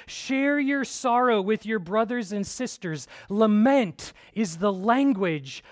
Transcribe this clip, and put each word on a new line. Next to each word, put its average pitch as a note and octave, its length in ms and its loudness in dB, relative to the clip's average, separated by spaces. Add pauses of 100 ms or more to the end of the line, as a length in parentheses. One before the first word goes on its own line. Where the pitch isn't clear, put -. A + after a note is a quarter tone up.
Share C#4 540 -2
your C#4 260 0
sorrow A#3+ 560 2
with G#3 240 -2
your A3 140 -2
brothers G#3 520 -2
and G3+ 140 -4
sisters. F3 600 -8 (200)
Lament G#3+ 840 2 (200)
is E3 260 -4
the G3+ 120 0
language F#3+ 1000 0